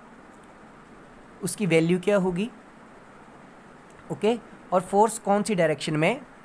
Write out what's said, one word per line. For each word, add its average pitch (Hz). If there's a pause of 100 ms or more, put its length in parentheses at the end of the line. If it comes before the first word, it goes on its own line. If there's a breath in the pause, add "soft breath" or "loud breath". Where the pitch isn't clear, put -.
(1400)
उसकी 202
value 170
क्या 202
होगी, 185 (1600)
ओके, 208 (320)
और 185
force 208
कौन 202
सी 214
direction 156
में 196 (240)